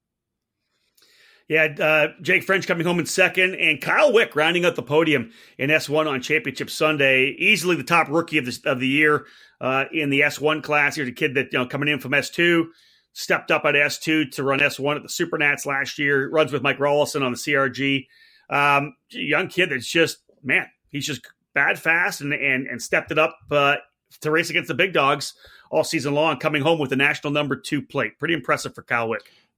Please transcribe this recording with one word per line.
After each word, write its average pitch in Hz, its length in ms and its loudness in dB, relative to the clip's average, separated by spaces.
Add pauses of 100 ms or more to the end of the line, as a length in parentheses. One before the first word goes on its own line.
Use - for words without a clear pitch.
(1500)
Yeah, 160 160 4 (160)
uh, 156 280 4 (140)
Jake 185 220 2
French 190 240 0
coming 170 180 0
home 175 140 2
in 151 60 -2
second, 185 500 2
and 156 240 2
Kyle 240 320 4
Wick 208 240 2
rounding 170 280 2
out 170 120 2
the 127 80 -8
podium 147 480 2 (260)
in 135 100 -4
S 151 200 0
one 156 180 0
on 135 160 -4
Championship 143 480 -4
Sunday. 139 680 2
Easily 180 360 2
the 139 80 -4
top 156 260 2
rookie 156 300 0
of 127 80 -2
the, 123 100 -6 (100)
of 139 120 0
the 127 80 -2
year, 147 400 2 (340)
uh, 135 320 -2
in 151 180 -2
the 139 120 2
S 147 180 0
one 151 220 0
class. 147 320 0
Here's 139 140 -4
a 123 40 -8
kid 139 220 -4
that, 131 180 -2
you 147 60 0
know, 127 80 0
coming 143 220 -4
in 147 100 0
from 131 160 -6
S 143 160 0
two, 170 400 2 (440)
stepped - 360 -4
up 156 140 0
at 147 100 2
S 143 240 2
two 156 280 0
to 135 180 -8
run 135 180 0
S 143 160 0
one 143 180 -2
at 120 60 -8
the - 60 -18
Supernats 151 580 -2
last 139 320 -4
year, 143 320 0
runs 151 220 2
with 139 100 -2
Mike 139 160 0
Rollison 143 440 0
on 127 100 -2
the 120 40 -6
C 143 200 -2
R 135 120 2
G. 135 380 -2 (420)
Um, 143 460 2 (160)
young 170 380 -2
kid 175 220 -2
that's 127 200 -6
just, 165 280 0 (260)
man, 143 220 0 (220)
he's 143 160 -8
just 139 220 -8 (260)
bad 151 280 0
fast 175 400 -2
and, 143 120 -4
and, 135 360 -2
and 120 120 -10
stepped - 300 -2
it 156 80 0
up, 160 180 2 (140)
uh, 143 240 4 (460)
to 156 100 -4
race 160 200 0
against 160 180 -4
the 160 60 -4
big 180 180 0
dogs 143 420 0 (340)
all 151 140 2
season 143 320 -2
long, 151 240 2
coming 151 240 0
home 165 160 4
with 135 120 -2
the 135 60 0
national 143 360 0
number 147 240 -2
two - 260 -4
plate. 120 380 -6
Pretty 165 140 -2
impressive 143 380 -4
for - 120 -20
Kyle 117 240 -2
Wick. 110 140 -4 (360)